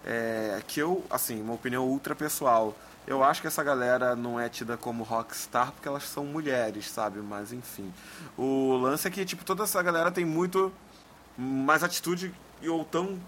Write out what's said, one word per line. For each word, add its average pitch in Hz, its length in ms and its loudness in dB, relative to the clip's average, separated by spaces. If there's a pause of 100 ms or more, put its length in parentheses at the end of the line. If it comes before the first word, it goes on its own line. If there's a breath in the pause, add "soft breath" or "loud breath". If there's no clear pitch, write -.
É... 110 600 -2
que - 140 -4
eu, 175 300 0
assim, 113 300 -2
uma 113 140 -4
opinião 127 320 -2
ultra 139 280 0
pessoal, 120 600 2 (320 loud breath)
eu 135 160 2
acho 147 200 6
que 160 40 -6
essa 156 160 -2
galera 123 540 4
não 120 240 -2
é 117 80 -2
tida 117 300 -6
como 117 260 -4
rockstar 117 680 -2
porque - 140 -12
elas 139 180 -4
são 147 200 -6
mulheres, 127 680 -2
sabe? 104 300 -4
Mas, 104 320 -8
enfim. 101 400 -10 (440 loud breath)
O 131 420 4
lance 135 280 2
é 180 40 0
que, 185 160 -2
tipo, 180 180 -8
toda 190 180 0
essa 196 200 2
galera 170 280 4
tem 180 140 0
muito 185 480 2 (640 loud breath)
mais 135 480 4
atitude 175 480 -2 (300)
e 156 60 -2
ou 165 140 0
tão 185 460 -2